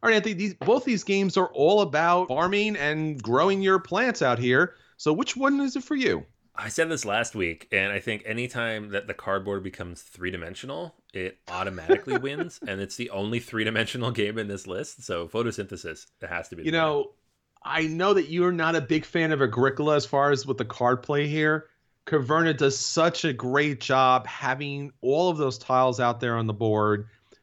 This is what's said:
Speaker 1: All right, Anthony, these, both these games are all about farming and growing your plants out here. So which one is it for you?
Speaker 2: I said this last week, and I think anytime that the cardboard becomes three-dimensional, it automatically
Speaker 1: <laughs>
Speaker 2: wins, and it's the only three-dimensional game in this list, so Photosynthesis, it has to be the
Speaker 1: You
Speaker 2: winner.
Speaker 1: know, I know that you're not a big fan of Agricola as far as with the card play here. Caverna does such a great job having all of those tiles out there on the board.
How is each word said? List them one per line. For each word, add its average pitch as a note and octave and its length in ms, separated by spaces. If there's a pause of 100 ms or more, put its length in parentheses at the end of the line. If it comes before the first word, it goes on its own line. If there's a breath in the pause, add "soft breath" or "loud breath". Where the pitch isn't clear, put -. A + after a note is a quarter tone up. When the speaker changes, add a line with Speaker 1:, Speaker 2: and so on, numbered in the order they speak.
Speaker 1:
All - 80
right, A3+ 60
Anthony, G#3+ 200
these, F#3+ 200
both A#3 300
these A3 180
games G3 340
are F#3 120
all F#3+ 320
about E3+ 480
farming G3 480
and D3+ 440
growing D3+ 400
your F#3+ 200
plants A3+ 420
out B2 160
here. B2+ 380 (200 soft breath)
So - 160
which F3 240
one C4+ 240
is C#4 140
it C4+ 80
for D4 140
you? G3 280 (300)
Speaker 2:
I - 140
said D#3+ 200
this D3 160
last A2 300
week, E2+ 380
and G2 180
I G2+ 80
think G#2+ 260
anytime A2+ 640
that G2+ 180
the G2+ 60
cardboard G2 500
becomes F2+ 380
three-dimensional, F#2 920 (180)
it F#2 260 (100)
automatically F#2 680
Speaker 1:
<laughs> - 20
Speaker 2:
wins, C#4 460
and G2 140
it's G2 140
the A#2+ 160
only G#2+ 300
three-dimensional A2+ 720
game A2 260
in G#2+ 80
this G2 220
list, G2+ 340
so E2+ 240
Photosynthesis, G2 800 (160)
it F#2+ 60
has E2+ 220
to - 40
be E2 80
the - 40
Speaker 1:
You D#3+ 60
Speaker 2:
winner. E3 120
Speaker 1:
know, D3 260 (540)
I D#3+ 240
know F3+ 260
that E3+ 140
you're F3 240
not E3 240
a E3 40
big D#3 240
fan D#3+ 280
of C#3 100
Agricola C3 540
as C#3+ 100
far C#3+ 240
as C#3 160
with B2+ 120
the B2 60
card B2 380
play D3 240
here. D3+ 400 (400 soft breath)
Caverna D#3 500
does C#3 220
such E3+ 460
a D#3+ 80
great C3 480
job B2+ 460
having C#3 720
all D3+ 280
of E3+ 80
those C#3 220
tiles B2+ 420
out A#2+ 200
there A#2+ 160
on A2+ 100
the A2 80
board. G#2+ 520 (360 soft breath)